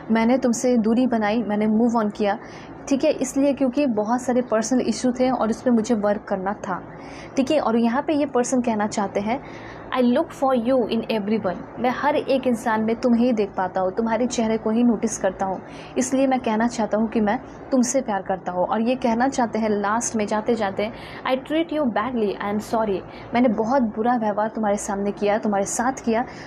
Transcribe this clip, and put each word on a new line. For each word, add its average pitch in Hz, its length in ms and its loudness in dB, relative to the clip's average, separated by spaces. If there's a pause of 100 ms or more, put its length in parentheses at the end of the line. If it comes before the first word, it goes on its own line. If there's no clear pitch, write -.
(100)
मैंने 226 280 4
तुमसे 247 380 2
दूरी 226 300 4
बनाई, 226 360 0
मैंने 208 240 0
move 220 380 2
on 208 140 -2
किया, 208 200 2 (500)
ठीक 277 160 2
है, 311 60 4
इसलिए 277 420 0
क्योंकि 269 340 2
बहुत 226 360 0
सारे 254 200 2
personal 226 380 2
issue 233 320 0
थे 254 180 2
और 226 200 0
उस 226 120 -4
पे 254 80 2
मुझे 233 240 4
work 208 340 2
करना 190 240 -2
था, 185 300 -6 (540)
ठीक 262 140 0
है। 311 100 4
और 226 160 2
यहाँ 233 260 2
पे 320 120 0
ये 294 120 2
person 247 340 0
कहना 220 260 0
चाहते 202 340 -2
हैं, 220 200 -2 (580)
"I 262 40 4
look 254 260 2
for 269 240 0 (140)
you 262 120 2 (120)
in 226 200 0
everyone।" 208 460 -2 (220)
मैं 240 120 0
हर 285 260 0
एक 269 300 0
इंसान 226 380 0
में 226 120 0
तुम्हें 240 280 4
ही 254 80 4
देख 208 240 0
पाता 185 240 -2
हूँ, 185 120 0
तुम्हारे 226 340 0
चेहरे 220 320 0
को 220 120 -2
ही 226 120 2
notice 226 360 2
करता 190 280 0
हूँ, 190 140 -4 (380)
इसलिए 262 280 2
मैं 262 140 2
कहना 226 260 0
चाहता 214 320 0
हूँ 220 100 2
कि 226 120 0
मैं 214 180 2 (320)
तुमसे 254 300 2
प्यार 202 220 -4
करता 185 300 -4
हूँ। 180 140 0
और 220 160 0
ये 240 120 2
कहना 247 340 2
चाहते 233 300 0
हैं 220 100 0
last 208 480 0
में 208 100 0
जाते 214 280 0
जाते, 208 360 -2 (400)
"I 262 40 4
treat 311 380 -2
you 302 120 0
badly, 220 460 0 (140)
I 202 100 -2
am 208 80 -2 (120)
sorry।" 220 260 0 (340)
मैंने 247 140 4
बहुत 226 340 2
बुरा 226 340 0
व्यवहार 214 320 0
तुम्हारे 214 280 0
सामने 202 360 -2
किया, 202 260 0
तुम्हारे 208 260 0
साथ 240 400 -2
किया, 220 200 2 (220)